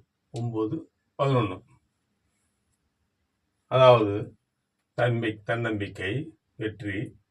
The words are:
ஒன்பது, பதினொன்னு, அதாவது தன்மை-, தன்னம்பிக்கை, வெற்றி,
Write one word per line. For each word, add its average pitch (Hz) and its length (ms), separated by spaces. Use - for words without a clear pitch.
ஒன்பது, 110 420
பதினொன்னு, 123 400
அதாவது 123 440
தன்மை-, 117 460
தன்னம்பிக்கை, 104 680
வெற்றி, 104 420